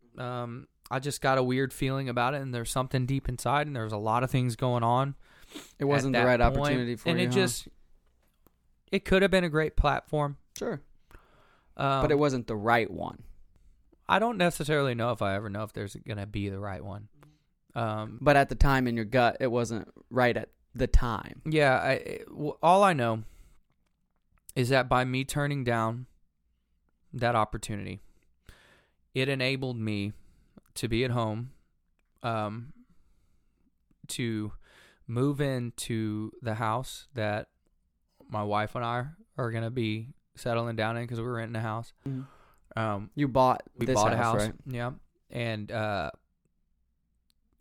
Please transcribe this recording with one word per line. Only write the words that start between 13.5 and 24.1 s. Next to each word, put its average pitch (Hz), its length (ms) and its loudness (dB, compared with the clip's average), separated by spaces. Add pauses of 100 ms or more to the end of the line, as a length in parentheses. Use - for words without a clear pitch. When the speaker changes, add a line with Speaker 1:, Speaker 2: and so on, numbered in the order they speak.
Speaker 1:
I 185 100 6
don't 226 180 2
necessarily 151 580 2
know 117 180 0
if 107 100 -4
I 98 120 2
ever 107 140 -4
know 101 140 -6
if 104 100 -8
there's 104 240 -8 (100)
gonna 104 200 -8
be 101 240 -4
the 95 100 -6
right 98 240 -8
one. 104 240 -14 (640)
Um, 110 460 -6
Speaker 2:
But 139 160 6
at 139 140 6
the - 40 -4
time 131 320 6
in 117 100 0
your 113 100 -2
gut, 120 340 4
it 131 60 2
wasn't 117 420 -2 (220)
right 120 260 2
at - 140 -6 (240)
the 123 120 0
time. - 600 2
Speaker 1:
Yeah, 147 340 4
I, 135 120 2
it, - 360 -6
w-, 151 340 -6
all 185 200 8
I 190 100 6
know 117 300 0 (1300)